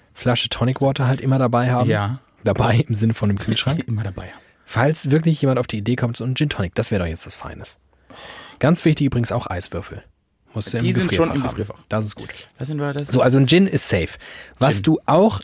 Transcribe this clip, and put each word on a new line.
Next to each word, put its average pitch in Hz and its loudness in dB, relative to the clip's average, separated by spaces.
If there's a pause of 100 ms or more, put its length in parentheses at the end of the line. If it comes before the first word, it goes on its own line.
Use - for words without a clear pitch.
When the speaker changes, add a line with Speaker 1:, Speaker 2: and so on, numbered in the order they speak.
(140)
Speaker 1:
Flasche 123 0
Tonic 127 -2
Water 135 2
halt 131 0
immer 135 2
dabei 127 2
haben. 123 2
Speaker 2:
Ja. 107 -2 (240)
Speaker 1:
Dabei 113 2 (100)
im - -2
Sinne 110 2
von 107 0
einem 98 0
Kühlschrank. 131 -2
Speaker 2:
<laughs> - -20
Immer 110 -4
dabei 95 -8
haben. - -20 (260)
Speaker 1:
Falls 135 0
wirklich 160 2
jemand 131 2
auf 123 -2
die 113 -6
Idee 117 -2
kommt, 120 -2
so 113 -6
ein 131 -2
Gin 147 0
Tonic, 92 -4
das - -2
wäre 98 0
doch 85 -2
jetzt 82 -8
was - -16
Feines. - -16 (800)
Ganz 160 2
wichtig 147 2
übrigens 120 -2
auch 117 -4
Eiswürfel. - -8 (500)
Musst 110 -6
du 117 -2
Speaker 2:
Die 117 0
Speaker 1:
im - 0
Speaker 2:
sind 185 0
schon 165 2
Speaker 1:
Gefrierfach - -4
Speaker 2:
im 139 0
Speaker 1:
haben. 127 -2
Speaker 2:
Gefrierfach. - -8 (100)
Speaker 1:
Das 107 -2
ist 104 -8
gut. 110 -14 (300)
Speaker 2:
Lassen 143 -6
wir 143 -4
das. 143 -6
Speaker 1:
So, - 2
also 127 6
ein 139 6
Gin 185 6
ist - 0
safe. 87 0 (500)
Was 123 4
Speaker 2:
Gin. 98 -2
Speaker 1:
du 156 4
auch 185 4